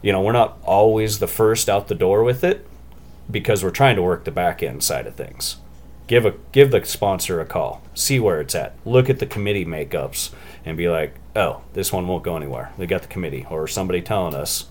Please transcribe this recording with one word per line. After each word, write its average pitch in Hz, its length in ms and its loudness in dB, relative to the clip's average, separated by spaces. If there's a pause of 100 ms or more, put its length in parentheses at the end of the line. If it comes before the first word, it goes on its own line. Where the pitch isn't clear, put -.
you 101 120 2
know, 95 80 2
we're 104 100 2
not 117 320 4
always 110 560 4
the 95 80 -2
first 110 420 2
out 101 200 0
the 101 60 -2
door 95 280 4
with 123 220 2
it - 200 0 (640)
because 107 340 0
we're 92 80 0
trying 131 260 4
to 92 40 2
work 87 220 0
the - 80 -6
back 87 320 -2
end 69 200 -6
side - 220 -4
of - 100 -14
things. - 420 -10 (500)
Give 117 180 4
a, 98 80 4 (200)
give 135 180 8
the 107 140 2
sponsor 92 560 -2
a 78 40 -4
call, - 360 -4 (120)
see - 260 0
where 95 200 4
it's 73 160 -4
at, 71 200 -4 (100)
look 127 240 4
at 131 100 2
the - 60 -2
committee 101 400 -2
makeups 76 680 -6 (340)
and 80 120 -8
be 87 100 -2
like, 80 280 -2 (200)
"Oh, 98 260 0 (120)
this 95 180 -4
one 92 160 -2
won't 90 160 -4
go 85 140 -4
anywhere. 65 400 -8
They 92 80 -8
got 90 160 -2
the - 80 -18
committee," 69 400 -8
or 78 180 -6
somebody 90 340 -2
telling 90 320 -4
us. 71 380 -6